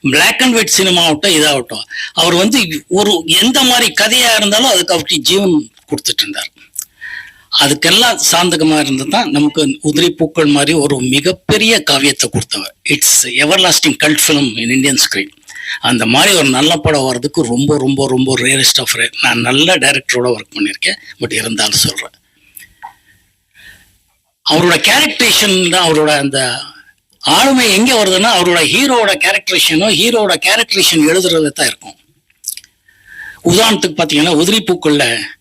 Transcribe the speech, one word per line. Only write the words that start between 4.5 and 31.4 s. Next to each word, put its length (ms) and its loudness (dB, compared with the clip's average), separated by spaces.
அதுக்கு 200 0
அவருக்கு 220 -2
ஜீவன் 260 2
கொடுத்துட்டு 340 -4
இருந்தார். 260 -10
அதுக்கெல்லாம் 540 2
சாந்தகமா 540 2
இருந்து 220 -2
தான் 200 0
நமக்கு 280 0
உதிரி 200 0
பூக்கள் 360 0
மாதிரி 180 0
ஒரு 120 0
மிகப்பெரிய 600 0
காவியத்தை 440 0
கொடுத்தவர். 380 -6
It's 180 0
everlasting 600 2
cult 240 2
film 200 2
in 140 -4
Indian 280 0
screen. 260 -6
அந்த 160 0
மாதிரி 260 4
ஒரு 160 2
நல்ல 160 2
படம் 240 0
வர்றதுக்கு 320 -4
ரொம்ப, 180 0
ரொம்ப, 300 0
ரொம்ப 160 0
rarest 400 0
of 140 -4
rare. 160 -4
நான் 240 0
நல்ல 360 2
டைரக்டரோட 420 -2
ஒர்க் 200 -16
பண்ணியிருக்கேன், 420 -4
but 180 -6
இருந்தாலும் 460 -2
சொல்றேன். 300 -8
அவரோட 300 2
கேரக்டரைசேஷன் 680 0
தான், 140 0
அவரோட 240 2
அந்த 140 -2
ஆளுமை 440 2
எங்க 220 2
வருதுன்னா, 400 2
அவரோட 220 2
ஹீரோவோட 400 2
கேரக்டரைசேஷனோ, 600 0
ஹீரோவோட 340 2
கேரக்டரைசேஷன் 640 0
எழுதுறதுல 480 0